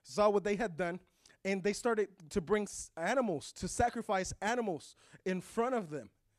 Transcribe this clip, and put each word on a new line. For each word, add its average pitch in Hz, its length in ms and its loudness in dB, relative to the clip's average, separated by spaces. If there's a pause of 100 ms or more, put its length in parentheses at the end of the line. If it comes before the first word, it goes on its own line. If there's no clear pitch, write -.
saw 208 240 4
what 202 160 4
they 208 140 2
had 196 180 -2
done, 175 240 -2 (460)
and 196 180 0
they 208 80 2
started 214 380 0 (220)
to 202 100 0
bring 208 220 2
s-, - 340 -10
animals, 190 560 0
to - 160 -6
sacrifice - 720 0
animals 208 560 -2 (280)
in 185 140 0
front 233 340 0
of 214 160 -2
them. 135 200 -8 (300)